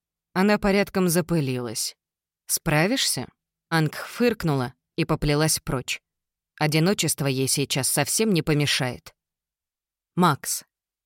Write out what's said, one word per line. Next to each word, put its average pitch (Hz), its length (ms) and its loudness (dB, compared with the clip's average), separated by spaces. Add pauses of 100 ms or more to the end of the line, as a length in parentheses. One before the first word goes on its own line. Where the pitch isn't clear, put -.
(340)
Она 202 240 4
порядком 196 520 0
запылилась. 135 880 -2 (500)
Справишься?" 160 800 0 (420)
Анг 160 260 0
фыркнула 156 800 -2 (220)
и 160 100 -2
поплелась 151 540 0
прочь. - 420 -6 (560)
"Одиночество 160 680 0
ей 131 200 0
сейчас 135 400 -2
совсем 214 440 0
не 165 100 2
помешает". 147 720 -2 (1000)
Макс. - 480 0 (420)